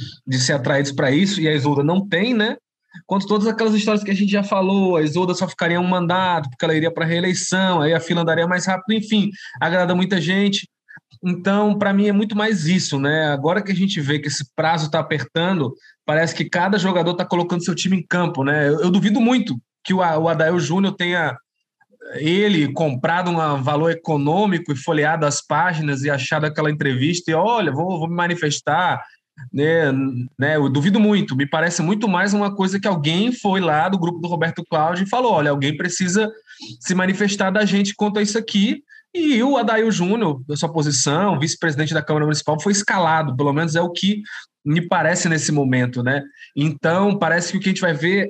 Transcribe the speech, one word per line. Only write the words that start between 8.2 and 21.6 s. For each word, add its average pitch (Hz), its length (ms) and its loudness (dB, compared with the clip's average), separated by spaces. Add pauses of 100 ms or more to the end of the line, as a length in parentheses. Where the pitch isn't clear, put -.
andaria 165 260 2
mais 180 200 -2
rápido, 190 300 -2
enfim, 214 340 0 (300)
agrada 175 360 2
muita 185 240 0
gente. 196 480 0 (580)
Então, 196 520 0
pra 202 140 0
mim, 202 140 4
é 208 60 2
muito 208 240 0
mais 208 300 0
isso, 165 340 0
né? 151 280 2
Agora 151 340 0
que 196 100 -6
a - 20 0
gente 196 260 0
vê 143 180 0
que 147 100 -6
esse 147 160 -6 (100)
prazo 156 360 0
tá 165 80 0
apertando, 160 760 -2 (300)
parece 160 300 0
que 160 100 -4
cada 185 340 0
jogador 175 360 0
tá 180 100 -4
colocando 175 400 -2
seu 180 100 -2
time 185 220 0
em 170 100 -6
campo, 170 380 -2
né? 143 240 2
Eu, 151 120 2
eu 180 100 2
duvido 202 300 2
muito 233 360 2 (260)
que 185 120 -2
o 185 80 2
A-, 160 160 0
o 165 100 2
Adair 165 300 2
Júnior 185 360 0
tenha, 175 400 -2 (800)